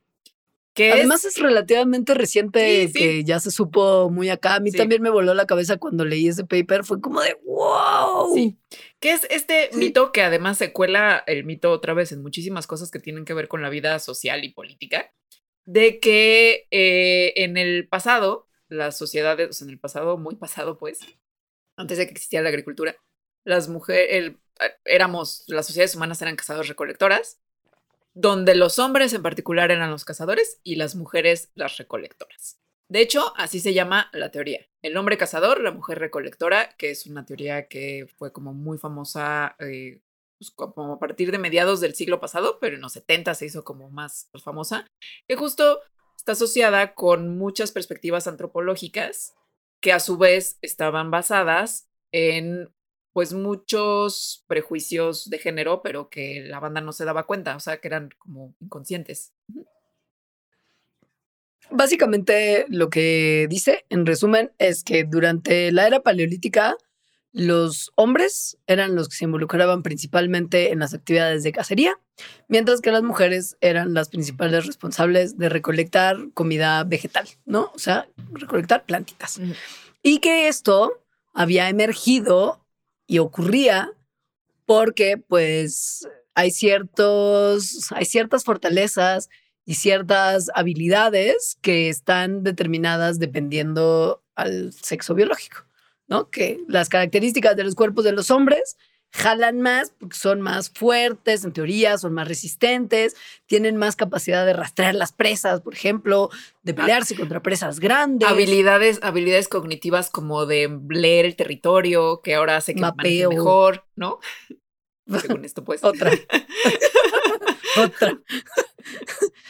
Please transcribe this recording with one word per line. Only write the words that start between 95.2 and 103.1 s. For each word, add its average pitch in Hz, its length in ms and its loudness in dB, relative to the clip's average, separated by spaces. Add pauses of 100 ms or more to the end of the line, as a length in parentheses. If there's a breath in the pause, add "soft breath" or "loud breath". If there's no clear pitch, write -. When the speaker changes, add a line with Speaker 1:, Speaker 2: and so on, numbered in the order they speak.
Speaker 2:
¿no? - 240 -4
Que - 360 -4
las 170 220 0
características 208 640 4
de 196 100 -2
los 190 100 -4
cuerpos 220 300 2
de 208 80 4
los 202 180 0
hombres 277 440 4 (360)
jalan 233 500 2
más 254 380 0
porque 185 180 -16
son 202 240 0
más 190 300 -4
fuertes, 233 720 0
en 170 60 -8
teoría, 202 460 0
son 175 160 -4
más 160 140 -6
resistentes, 226 880 0 (300 loud breath)